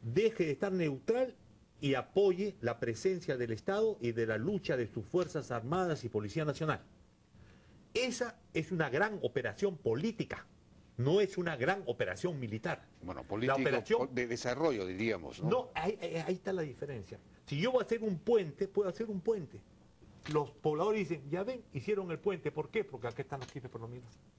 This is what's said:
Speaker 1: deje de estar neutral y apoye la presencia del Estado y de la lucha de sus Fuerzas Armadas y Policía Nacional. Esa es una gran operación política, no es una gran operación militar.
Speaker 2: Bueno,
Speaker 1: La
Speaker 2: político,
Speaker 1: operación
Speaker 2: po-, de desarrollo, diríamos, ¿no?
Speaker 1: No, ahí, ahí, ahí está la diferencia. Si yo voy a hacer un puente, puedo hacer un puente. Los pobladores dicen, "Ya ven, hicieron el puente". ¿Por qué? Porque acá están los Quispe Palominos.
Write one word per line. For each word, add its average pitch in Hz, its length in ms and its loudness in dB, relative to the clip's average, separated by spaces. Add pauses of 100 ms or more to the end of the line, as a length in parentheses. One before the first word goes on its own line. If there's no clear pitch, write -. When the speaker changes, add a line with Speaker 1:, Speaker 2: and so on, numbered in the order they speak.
Speaker 1:
deje 185 440 2
de 151 60 0
estar 196 200 0
neutral 190 640 0 (460)
y 139 140 2
apoye 190 680 2
la 117 180 0
presencia 143 580 0
del 117 140 0
Estado 202 500 0
y 120 120 0
de 113 120 2
la 110 120 0
lucha 160 400 0
de 117 100 0
sus 113 180 -8
Fuerzas 165 460 -2
Armadas 147 540 0
y 113 40 -4
Policía 107 360 -2
Nacional. 147 360 -2 (1120)
Esa 240 460 0 (140)
es 160 180 0
una 160 180 2
gran 190 320 2
operación 180 560 0
política, 156 680 0 (520)
no 143 240 4
es 196 160 0
una 170 180 -2
gran 175 320 0
operación 123 520 -2
militar. 120 480 -4 (160)
Speaker 2:
Bueno, 76 180 -8
Speaker 1:
La - 60 -12
Speaker 2:
político, 127 320 2
Speaker 1:
operación 139 480 2
Speaker 2:
po-, 135 60 -10
de 123 140 0
desarrollo, 123 580 2
diríamos, 92 560 -2
¿no? 156 80 2
Speaker 1:
No, 247 260 2
ahí, 180 260 0
ahí, 165 140 -4 (120)
ahí 185 80 0
está 190 180 -4
la 180 100 -2
diferencia. 123 560 -8 (260)
Si 139 140 -4
yo 233 120 4
voy 254 100 6
a - 40 0
hacer 226 180 0
un 202 160 0
puente, 196 480 2
puedo 196 220 2
hacer 220 200 -4
un 190 120 -4
puente. 170 380 -2 (720)
Los 147 180 2
pobladores 175 560 2
dicen, 143 220 -6
"Ya 180 140 0
ven, 240 200 -4 (100)
hicieron 185 380 -2
el 156 80 -4
puente". 175 320 0
¿Por 147 180 -4
qué? 220 140 0
Porque 120 240 -6
acá 117 140 -6
están 135 180 -6
los 120 120 -10
Quispe 123 180 -10
Palominos. 117 500 -12 (200)